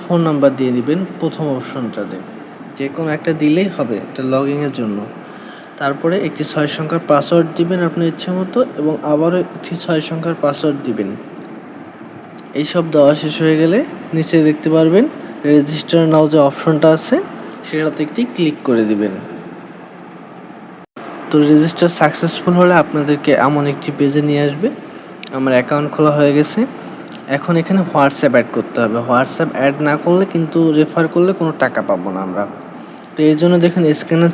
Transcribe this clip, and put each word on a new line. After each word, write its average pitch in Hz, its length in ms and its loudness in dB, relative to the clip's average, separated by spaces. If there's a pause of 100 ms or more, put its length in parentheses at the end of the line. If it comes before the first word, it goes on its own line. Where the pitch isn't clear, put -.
ফোন 175 240 2
নাম্বার 139 300 4
দিয়ে 127 200 0
দিবেন 147 200 0 (220)
প্রথম 160 240 -4 (120)
অপশনটাতে। 110 600 -8 (600)
যে 139 80 -4 (100)
কোনো 160 200 -4
একটা 156 160 -2 (100)
দিলেই 165 340 4
হবে, 120 200 -2 (120)
এটা - 140 -10 (100)
লগইনের 139 480 0
জন্য। 104 200 -4 (800)
তারপরে 143 360 -2 (100)
একটি 151 160 -6 (100)
ছয় 151 240 -2
সংখ্যার 160 340 -4
পাসওয়ার্ড 165 380 2 (100)
দিবেন 175 300 0
আপনার 170 240 -2
ইচ্ছে - 260 -8
মতো, 185 200 -4 (220)
এবং 151 140 0 (180)
আবারও 160 320 2
একটি - 280 -12 (120)
ছয় 160 240 -2
সংখ্যার 165 360 -6
পাসওয়ার্ড 143 420 -2
দিবেন। 104 240 -4 (1500)
এইসব 160 240 0 (100)
দেওয়া 147 180 8 (100)
শেষ 151 200 -4
হয়ে 156 200 4
গেলে 170 160 4 (380)
নিচে 165 200 0 (120)
দেখতে 151 280 0
পারবেন 165 280 6 (460)
register 151 520 4 (120)
now 156 180 8
যে 156 60 6 (100)
অপশনটা 156 480 2
আছে, 247 200 -2 (520)
সেটাতে 156 380 -2
একটি - 140 -6 (140)
ক্লিক 156 220 0 (120)
করে 117 220 4
দিবেন। 104 220 0 (2250)
তো - 40 -4 (160)
রেজিস্টার 160 380 4
সাকসেসফুল 170 720 0
হলে 180 220 6
আপনাদেরকে 147 480 0 (160)
এমন 147 160 2 (100)
একটি - 160 -8 (100)
পেজে 143 300 2
নিয়ে 147 180 2
আসবে। 151 220 -2 (680)
আমার 131 200 0
অ্যাকাউন্ট 147 380 0
খোলা 151 240 4
হয়ে 143 200 6
গেছে। 151 220 0 (760)
এখন 175 240 -2
এখানে 190 200 2 (140)
WhatsApp 143 420 2
অ্যাড 117 200 2
করতে 113 260 -4
হবে। 113 160 0 (120)
WhatsApp 135 480 0
অ্যাড 135 160 2 (140)
না 147 60 2 (100)
করলে 180 200 4 (100)
কিন্তু 165 240 0 (200)
রেফার 156 260 2 (100)
করলে 180 260 4
কোনো 160 120 0 (100)
টাকা 117 260 0
পাবো 95 280 -2
না 95 120 -4
আমরা। 95 160 -4 (720)
তো 156 160 -2
এর 151 120 4
জন্য 175 120 6 (100)
দেখুন 175 180 4 (180)
স্ক্যানার 170 320 2